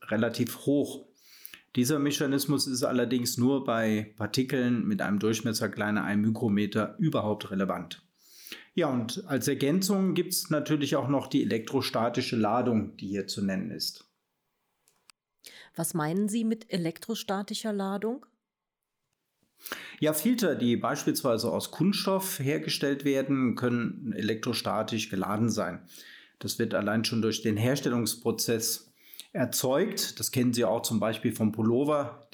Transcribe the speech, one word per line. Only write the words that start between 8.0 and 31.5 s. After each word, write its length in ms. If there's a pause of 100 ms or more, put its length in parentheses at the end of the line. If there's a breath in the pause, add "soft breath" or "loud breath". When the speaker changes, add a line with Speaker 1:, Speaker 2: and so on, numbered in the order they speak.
Speaker 1:
Ja, 140
und 400
als 200
Ergänzung 680
gibt's 340
natürlich 460
auch 120
noch 200
die 160
elektrostatische 920
Ladung, 600
die 120
hier 180
zu 160
nennen 260
ist. 400 (1700 loud breath)
Speaker 2:
Was 180
meinen 340
Sie 160
mit 300
elektrostatischer 1000
Ladung? 540 (1700 loud breath)
Speaker 1:
Ja, 140
Filter, 420
die 200
beispielsweise 760
aus 180
Kunststoff 720
hergestellt 640
werden, 480
können 600
elektrostatisch 960
geladen 420
sein. 360 (520 loud breath)
Das 180
wird 160
allein 320
schon 160
durch 220
den 140
Herstellungsprozess 1300 (440 loud breath)
erzeugt. 880
Das 120
kennen 220
Sie 120
auch 160
zum 180
Beispiel 320
vom 200